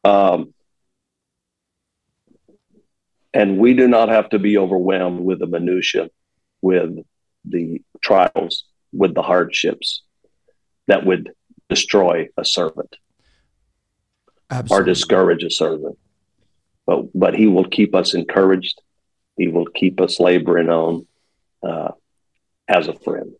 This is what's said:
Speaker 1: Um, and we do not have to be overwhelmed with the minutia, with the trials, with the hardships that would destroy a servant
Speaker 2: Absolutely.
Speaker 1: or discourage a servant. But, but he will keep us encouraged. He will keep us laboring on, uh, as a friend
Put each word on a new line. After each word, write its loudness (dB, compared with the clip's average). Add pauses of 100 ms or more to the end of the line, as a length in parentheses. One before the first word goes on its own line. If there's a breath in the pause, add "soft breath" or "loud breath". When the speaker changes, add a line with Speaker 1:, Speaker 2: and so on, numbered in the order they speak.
Speaker 1:
Um, 2 (2750)
and 0
we 6
do 4
not 4
have 2
to 0
be 2
overwhelmed 0
with -2
the -4
minutia, -4 (520)
with 0 (480)
the -6 (200)
trials, 0 (260)
with 0
the 0
hardships -2 (840)
that 2
would 0 (380)
destroy 0 (100)
a -6
servant -6 (1600)
Speaker 2:
Absolutely. -2
Speaker 1:
or 0
discourage 2
a -8
servant. -6 (880)
But, -4
but 2
he 4
will 4
keep 0
us 0
encouraged. 0 (560)
He -2
will -2
keep -2
us -2
laboring 2
on, -2 (580)
uh, -8 (760)
as 2
a -10
friend -8